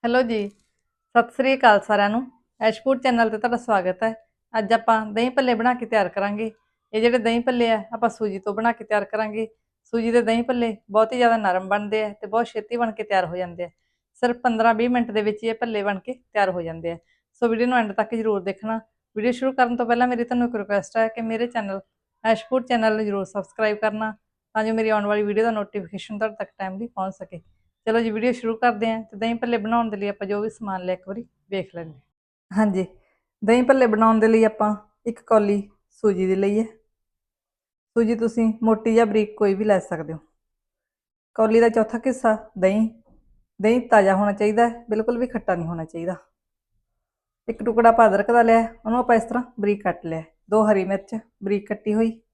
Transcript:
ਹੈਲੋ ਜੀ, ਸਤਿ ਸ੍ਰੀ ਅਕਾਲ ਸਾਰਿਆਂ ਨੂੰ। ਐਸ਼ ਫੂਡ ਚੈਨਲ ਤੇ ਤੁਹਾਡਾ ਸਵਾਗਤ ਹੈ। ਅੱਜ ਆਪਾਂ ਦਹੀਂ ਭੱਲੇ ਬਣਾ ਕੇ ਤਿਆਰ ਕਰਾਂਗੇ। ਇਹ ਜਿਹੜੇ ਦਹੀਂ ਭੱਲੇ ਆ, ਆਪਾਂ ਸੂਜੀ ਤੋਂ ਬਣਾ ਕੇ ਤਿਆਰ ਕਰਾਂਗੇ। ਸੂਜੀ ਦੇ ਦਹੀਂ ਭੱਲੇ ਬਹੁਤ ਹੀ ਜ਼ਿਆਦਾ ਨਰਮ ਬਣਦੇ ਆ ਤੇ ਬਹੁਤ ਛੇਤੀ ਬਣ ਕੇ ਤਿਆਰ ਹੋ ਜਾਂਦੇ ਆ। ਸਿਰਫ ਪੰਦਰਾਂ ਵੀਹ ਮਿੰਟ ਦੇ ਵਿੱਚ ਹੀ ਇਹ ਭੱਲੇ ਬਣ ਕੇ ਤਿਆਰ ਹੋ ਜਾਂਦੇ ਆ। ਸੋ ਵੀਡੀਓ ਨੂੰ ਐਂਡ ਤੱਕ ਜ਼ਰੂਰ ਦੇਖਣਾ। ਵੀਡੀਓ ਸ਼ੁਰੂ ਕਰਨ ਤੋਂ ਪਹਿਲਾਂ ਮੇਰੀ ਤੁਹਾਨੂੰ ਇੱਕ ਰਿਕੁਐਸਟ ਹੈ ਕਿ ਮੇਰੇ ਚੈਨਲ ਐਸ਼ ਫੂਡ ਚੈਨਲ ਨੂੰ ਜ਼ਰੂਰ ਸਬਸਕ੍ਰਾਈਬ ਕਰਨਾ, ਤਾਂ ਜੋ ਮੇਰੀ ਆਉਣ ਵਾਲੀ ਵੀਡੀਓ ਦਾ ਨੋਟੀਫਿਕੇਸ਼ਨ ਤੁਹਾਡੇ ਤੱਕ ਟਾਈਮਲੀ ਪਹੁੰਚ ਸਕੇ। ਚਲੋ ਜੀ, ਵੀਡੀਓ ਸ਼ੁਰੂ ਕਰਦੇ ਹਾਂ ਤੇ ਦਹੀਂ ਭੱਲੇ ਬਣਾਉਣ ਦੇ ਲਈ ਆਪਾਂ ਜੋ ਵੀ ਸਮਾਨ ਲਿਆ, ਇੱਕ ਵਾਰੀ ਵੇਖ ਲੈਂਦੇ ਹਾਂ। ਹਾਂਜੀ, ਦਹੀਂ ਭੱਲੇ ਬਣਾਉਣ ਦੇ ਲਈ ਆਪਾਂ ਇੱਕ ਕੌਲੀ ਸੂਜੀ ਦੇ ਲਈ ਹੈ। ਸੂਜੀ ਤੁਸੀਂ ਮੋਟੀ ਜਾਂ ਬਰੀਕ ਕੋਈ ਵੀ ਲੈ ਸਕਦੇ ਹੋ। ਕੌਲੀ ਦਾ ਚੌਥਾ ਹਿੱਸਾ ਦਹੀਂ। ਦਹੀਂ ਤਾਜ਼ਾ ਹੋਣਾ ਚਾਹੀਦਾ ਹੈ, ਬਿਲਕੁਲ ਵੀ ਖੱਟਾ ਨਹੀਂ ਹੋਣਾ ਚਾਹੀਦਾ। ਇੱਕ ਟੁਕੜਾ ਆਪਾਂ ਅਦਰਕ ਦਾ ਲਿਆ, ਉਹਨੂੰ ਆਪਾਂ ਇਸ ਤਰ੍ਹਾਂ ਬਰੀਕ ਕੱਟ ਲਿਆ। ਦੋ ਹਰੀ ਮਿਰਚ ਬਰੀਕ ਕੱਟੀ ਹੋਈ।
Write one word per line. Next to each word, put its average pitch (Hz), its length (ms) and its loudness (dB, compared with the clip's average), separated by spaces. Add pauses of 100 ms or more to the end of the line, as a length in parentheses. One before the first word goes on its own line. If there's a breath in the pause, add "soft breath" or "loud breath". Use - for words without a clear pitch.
ਹੈਲੋ 240 180 2
ਜੀ, 214 260 -2
ਸਤਿ - 840 -4
ਸ੍ਰੀ 269 240 0
ਅਕਾਲ 220 240 6
ਸਾਰਿਆਂ 202 300 0
ਨੂੰ। 233 100 -2 (400)
ਐਸ਼ 220 220 0
ਫੂਡ 262 200 0
ਚੈਨਲ 233 280 2
ਤੇ 214 80 -6
ਤੁਹਾਡਾ 240 180 -2
ਸਵਾਗਤ 185 460 -2
ਹੈ। 220 100 0 (420)
ਅੱਜ 220 180 0
ਆਪਾਂ 226 220 2 (120)
ਦਹੀਂ 226 240 -2
ਭੱਲੇ 254 240 0
ਬਣਾ 240 200 0
ਕੇ 240 120 -8
ਤਿਆਰ 214 220 0
ਕਰਾਂਗੇ। 202 380 -4 (460)
ਇਹ 220 80 0
ਜਿਹੜੇ 233 180 4
ਦਹੀਂ 233 220 0
ਭੱਲੇ 240 300 0
ਆ, 214 120 0 (100)
ਆਪਾਂ 226 160 -2
ਸੂਜੀ 214 300 -4
ਤੋਂ 202 160 -6
ਬਣਾ 226 180 0
ਕੇ 226 120 -10
ਤਿਆਰ 208 200 -2
ਕਰਾਂਗੇ। 214 420 -4 (460)
ਸੂਜੀ 233 200 0
ਦੇ 240 100 4
ਦਹੀਂ 226 200 0
ਭੱਲੇ 233 340 -2 (140)
ਬਹੁਤ 220 220 2
ਹੀ 254 40 -4
ਜ਼ਿਆਦਾ 233 200 4
ਨਰਮ 190 320 -2
ਬਣਦੇ 208 360 -2
ਆ 208 80 -4
ਤੇ 208 140 -14
ਬਹੁਤ 226 200 -2
ਛੇਤੀ 220 300 -8
ਬਣ 233 160 -2
ਕੇ 214 100 -10
ਤਿਆਰ 190 240 0
ਹੋ 170 100 -8
ਜਾਂਦੇ 175 280 -8
ਆ। 170 40 -10 (540)
ਸਿਰਫ 240 180 -2
ਪੰਦਰਾਂ 226 340 2
ਵੀਹ 233 160 0
ਮਿੰਟ 240 200 0
ਦੇ 208 120 0
ਵਿੱਚ 208 200 -2
ਹੀ 226 60 -4
ਇਹ 226 60 -2
ਭੱਲੇ 220 280 -4
ਬਣ 202 160 -4
ਕੇ 247 140 -12
ਤਿਆਰ 202 380 -2
ਹੋ 180 120 -6
ਜਾਂਦੇ 165 300 -8
ਆ। 170 60 -10 (440)
ਸੋ 233 60 0
ਵੀਡੀਓ 226 180 0
ਨੂੰ 247 120 0
ਐਂਡ 214 140 -2
ਤੱਕ 220 220 -4
ਜ਼ਰੂਰ 220 260 -2
ਦੇਖਣਾ। 214 400 -6 (360)
ਵੀਡੀਓ 226 160 0
ਸ਼ੁਰੂ 262 200 -2
ਕਰਨ 247 240 0
ਤੋਂ 240 100 -2
ਪਹਿਲਾਂ 240 220 2
ਮੇਰੀ 240 160 -2
ਤੁਹਾਨੂੰ 240 240 0
ਇੱਕ 240 80 -6
ਰਿਕੁਐਸਟ 202 400 -4
ਹੈ 226 120 2
ਕਿ 220 120 -8
ਮੇਰੇ 226 260 -4
ਚੈਨਲ 208 340 -6 (440)
ਐਸ਼ 220 260 0
ਫੂਡ 254 160 -2
ਚੈਨਲ 220 300 0
ਨੂੰ 214 80 -2
ਜ਼ਰੂਰ 196 200 -4
ਸਬਸਕ੍ਰਾਈਬ 208 520 -4
ਕਰਨਾ, 214 360 -4 (420)
ਤਾਂ 220 100 0
ਜੋ 220 100 0
ਮੇਰੀ 220 140 0
ਆਉਣ 214 180 0
ਵਾਲੀ 208 160 0
ਵੀਡੀਓ 208 220 0
ਦਾ 233 60 2
ਨੋਟੀਫਿਕੇਸ਼ਨ 202 680 -8
ਤੁਹਾਡੇ 214 200 -4
ਤੱਕ 196 200 -10
ਟਾਈਮਲੀ 190 280 -8
ਪਹੁੰਚ 190 280 -8
ਸਕੇ। 180 280 -18 (440)
ਚਲੋ 226 140 0
ਜੀ, 226 100 -2
ਵੀਡੀਓ 220 220 -2
ਸ਼ੁਰੂ 226 240 -6
ਕਰਦੇ 226 340 0
ਹਾਂ 226 120 -6
ਤੇ 220 140 -20
ਦਹੀਂ 226 180 -4
ਭੱਲੇ 240 240 -4
ਬਣਾਉਣ 226 320 -2
ਦੇ 208 60 -6
ਲਈ 202 120 -4
ਆਪਾਂ 202 180 -8
ਜੋ 208 140 -2
ਵੀ 220 100 -4
ਸਮਾਨ 190 340 -10
ਲਿਆ, 185 100 -2
ਇੱਕ 180 140 -12
ਵਾਰੀ 226 160 -10 (260)
ਵੇਖ 190 240 -8
ਲੈਂਦੇ 165 180 -12
ਹਾਂ। 131 80 -20 (500)
ਹਾਂਜੀ, 190 360 0 (560)
ਦਹੀਂ 233 200 4
ਭੱਲੇ 262 240 4
ਬਣਾਉਣ 220 340 4
ਦੇ 220 80 4
ਲਈ 226 160 6
ਆਪਾਂ 214 300 0 (320)
ਇੱਕ 233 140 -8
ਕੌਲੀ 208 420 2 (280)
ਸੂਜੀ 190 360 0
ਦੇ 190 100 2
ਲਈ 196 220 0
ਹੈ। 226 60 0 (1300)
ਸੂਜੀ 233 180 2
ਤੁਸੀਂ 226 380 0 (100)
ਮੋਟੀ 220 320 2
ਜਾਂ 233 120 6
ਬਰੀਕ 214 300 0
ਕੋਈ 196 180 2
ਵੀ 208 100 -4
ਲੈ 208 140 4
ਸਕਦੇ 160 340 -8
ਹੋ। 160 60 -10 (1160)
ਕੌਲੀ 220 240 4
ਦਾ 233 80 6
ਚੌਥਾ 226 380 0
ਹਿੱਸਾ 233 300 0 (220)
ਦਹੀਂ। 202 300 2 (720)
ਦਹੀਂ 226 280 4
ਤਾਜ਼ਾ 196 260 6
ਹੋਣਾ 202 180 2
ਚਾਹੀਦਾ 214 360 2
ਹੈ, 233 220 -8
ਬਿਲਕੁਲ 220 280 -2
ਵੀ 247 80 -2
ਖੱਟਾ 240 280 -4
ਨਹੀਂ 170 120 -4
ਹੋਣਾ 165 180 -6
ਚਾਹੀਦਾ। 170 320 -8 (1300)
ਇੱਕ 226 160 -8
ਟੁਕੜਾ 233 240 4
ਆਪਾਂ 226 200 6
ਅਦਰਕ 196 220 0
ਦਾ 240 120 4
ਲਿਆ, 226 260 4 (160)
ਉਹਨੂੰ 226 140 -2
ਆਪਾਂ 240 180 2
ਇਸ 226 80 0
ਤਰ੍ਹਾਂ 247 200 -6 (160)
ਬਰੀਕ 202 220 0
ਕੱਟ 175 240 -4
ਲਿਆ। 160 160 -6 (280)
ਦੋ 214 160 4
ਹਰੀ 196 180 2
ਮਿਰਚ 196 340 -6 (260)
ਬਰੀਕ 202 240 -4
ਕੱਟੀ 208 260 -4
ਹੋਈ। 226 260 0 (140)